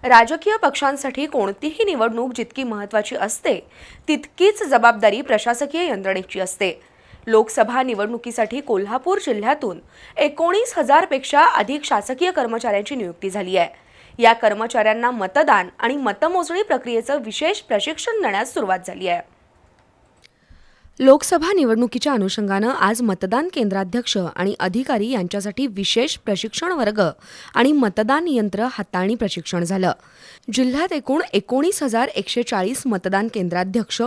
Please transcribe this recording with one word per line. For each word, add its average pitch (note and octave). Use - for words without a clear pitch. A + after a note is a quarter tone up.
राजकीय C4
पक्षांसाठी C#4+
कोणतीही D4
निवडणूक A#3+
जितकी A#3+
महत्त्वाची G#3+
असते, G#3+
तितकीच F#4
जबाबदारी A#3
प्रशासकीय C#4
यंत्रणेची F#3+
असते. F#3
लोकसभा A3+
निवडणुकीसाठी A#3
कोल्हापूर B3+
जिल्ह्यातून A#3
एकोणीस E4+
हजार D4
पेक्षा D4
अधिक D4
शासकीय C4
कर्मचाऱ्यांची A#3
नियुक्ती F#3+
झाली F#3
आहे. E3+
या A3+
कर्मचाऱ्यांना A3+
मतदान G#3+
आणि C4
मतमोजणी E4
प्रक्रियेचं B3
विशेष D4+
प्रशिक्षण D4+
देण्यास A3
सुरुवात F#3+
झाली F#3
आहे. E3+
लोकसभा D4+
निवडणुकीच्या B3
अनुषंगानं G3+
आज A3+
मतदान A3
केंद्राध्यक्ष G3
आणि F#3+
अधिकारी A3+
यांच्यासाठी G3+
विशेष G#3
प्रशिक्षण A3
वर्ग G#3+
आणि C4
मतदान C4+
यंत्र A3
हाताळणी G3
प्रशिक्षण F#3+
झालं. F#3
जिल्ह्यात C4
एकूण D4
एकोणीस C#4+
हजार A#3
एकशे -
चाळीस A3+
मतदान G3
केंद्राध्यक्ष F#3